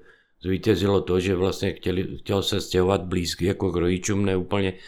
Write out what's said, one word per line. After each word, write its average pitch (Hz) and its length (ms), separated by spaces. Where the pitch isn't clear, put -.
zvítězilo 95 600
to, 90 180
že 92 160
vlastně 92 380
chtěli, 90 440
chtěl 98 240
se 95 200
stěhovat 92 400
blízky 87 440
jako 95 260
k 82 40
rodičům, 92 500
ne 95 100
úplně 95 380